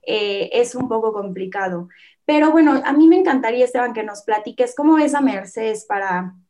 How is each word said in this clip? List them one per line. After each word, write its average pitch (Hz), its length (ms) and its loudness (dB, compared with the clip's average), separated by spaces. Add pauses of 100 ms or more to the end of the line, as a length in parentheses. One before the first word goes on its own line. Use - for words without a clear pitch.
eh, 202 480 -4
es 240 220 -2
un 254 140 -6
poco 220 240 -2
complicado. 190 760 -8 (380)
Pero 302 260 4
bueno, 302 320 4
a 277 100 -2
mí 302 120 6
me 349 120 8
encantaría, 254 480 2
Esteban, 247 260 -2
que 220 100 -6
nos 208 200 -12
platiques 214 520 -4
cómo 190 200 4
ves 294 200 2
a 285 60 0
Mercedes 214 680 -4
para 185 480 -4 (160)